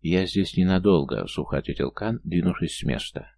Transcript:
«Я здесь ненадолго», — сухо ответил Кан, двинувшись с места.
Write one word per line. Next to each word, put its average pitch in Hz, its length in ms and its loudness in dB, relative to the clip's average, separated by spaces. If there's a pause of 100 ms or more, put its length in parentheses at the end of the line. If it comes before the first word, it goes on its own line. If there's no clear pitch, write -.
«Я 90 240 2
здесь 95 320 -2
ненадолго», — 90 680 4
сухо - 300 -4
ответил - 340 -4
Кан, 113 320 -6
двинувшись 170 540 0
с - 60 -10
места. - 540 -4